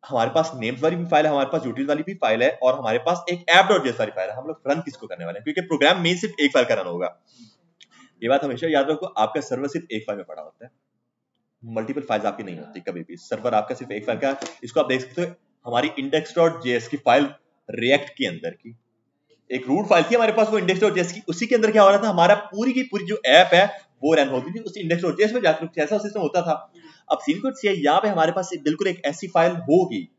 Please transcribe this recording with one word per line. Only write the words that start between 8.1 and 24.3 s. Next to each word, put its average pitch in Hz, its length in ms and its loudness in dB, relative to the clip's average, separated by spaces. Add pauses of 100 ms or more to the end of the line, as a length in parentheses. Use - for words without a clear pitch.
ये 117 80 -4
बात 135 140 2
हमेशा 247 260 -6
याद 139 200 2
रखो, 156 180 -2
आपका 110 360 -2
server 135 240 -6
सिर्फ 156 240 -8
एक 110 120 -8
file 104 140 -8
में 90 100 -14
पड़ा 78 140 -16
होता 80 240 -20
है, 131 60 -20 (920)
multiple 113 400 -6
files 107 220 -2
आपकी 104 180 -6
नहीं 90 140 -12
होती - 240 -16
कभी 87 200 -10
भी, 87 180 -16
Server 113 360 -4
आपका 107 200 -2
सिर्फ 120 160 -14
एक 104 140 -8
file 117 140 -4
का। 135 160 -2 (280)
इसको 123 160 -2
आप 135 80 2
देख 127 140 0
सकते 147 200 -8
हो 175 120 -6 (320)
हमारी 123 240 0 (100)
इंडेक्स 151 360 -4
डॉट 165 280 2
जे 123 120 0
एस 113 120 -2
की 147 120 -6
file 139 280 4 (420)
react 123 400 0
के - 160 -6
अंदर 85 260 -6
की, 117 240 -20 (720)
एक 127 180 -6
root 175 200 0
file 170 160 6
थी 185 120 0
हमारे 226 180 4
पास 214 160 2
वो 214 80 0
इंडेक्स 185 240 0
डॉट 214 140 2
जे 180 60 0
एस 175 120 -2
की, 214 160 -14
उसी 170 180 -4
के 247 80 2
अंदर 220 160 4
क्या 214 120 8
हो 196 60 10
रहा 196 100 4
था, 220 100 -2
हमारा 175 260 6 (120)
पूरी 240 260 -2
की 254 100 0
पूरी 196 220 -4
जो 208 220 -4
ऐप 175 260 8
है 185 120 8 (380)
वो 156 120 4
run 143 140 4
होती 131 220 -4